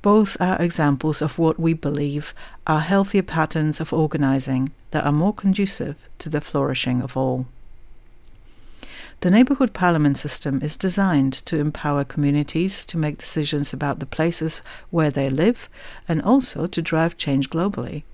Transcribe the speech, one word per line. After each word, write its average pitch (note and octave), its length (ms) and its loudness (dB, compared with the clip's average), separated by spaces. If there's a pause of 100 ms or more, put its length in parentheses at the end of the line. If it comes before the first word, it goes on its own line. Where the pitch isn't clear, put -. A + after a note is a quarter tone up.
Both G#3 380 4
are F#3 220 2
examples D3+ 600 2
of D3+ 160 -2
what D#3+ 220 2
we E3 140 2
believe D3 600 -2 (320)
are D#3 140 2
healthier G3 420 2
patterns D#3 580 0
of - 140 -4
organizing C3+ 800 2 (200)
that D#3 140 0
are D3 60 2
more E3+ 220 4
conducive F#3+ 640 0 (240)
to D#3 100 -10
the D3 120 0
flourishing C3 600 0
of B2+ 140 -6
all. C3 300 0 (1800)
The F#3 80 2
neighborhood B3+ 440 6
parliament D3+ 440 2
system C#3 460 -4
is D3+ 120 -4
designed F3 580 2 (120)
to E3 120 -2
empower D3 460 0
communities D3 840 0
to E3+ 100 -6
make D3+ 220 -2
decisions D3 520 -2
about C#3 280 -4
the C3+ 80 -6
places D#3+ 560 -2 (260)
where D#3 220 2
they C3+ 180 0
live E3 400 2 (380)
and D#3+ 160 0
also B3+ 420 2
to F3 160 -4
drive E3 360 0
change C#3 340 0
globally. E3 500 -2 (120)